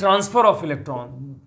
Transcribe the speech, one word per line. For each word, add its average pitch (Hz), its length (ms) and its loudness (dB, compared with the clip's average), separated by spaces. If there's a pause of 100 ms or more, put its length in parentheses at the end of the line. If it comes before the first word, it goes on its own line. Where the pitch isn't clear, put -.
transfer 202 420 2
of - 200 4
electron। 123 420 -8 (400)